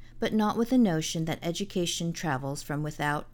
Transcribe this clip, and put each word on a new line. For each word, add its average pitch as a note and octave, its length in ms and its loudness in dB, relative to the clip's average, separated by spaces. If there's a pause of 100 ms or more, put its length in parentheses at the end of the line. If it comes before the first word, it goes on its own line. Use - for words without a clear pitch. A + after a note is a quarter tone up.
(180)
but - 160 0
not G#3+ 220 2
with A3+ 140 2
the C4 80 6
notion E3 460 4
that D#3+ 160 -2
education F3 720 -2
travels C#3 520 -4
from D3 180 -2
without D3 520 -2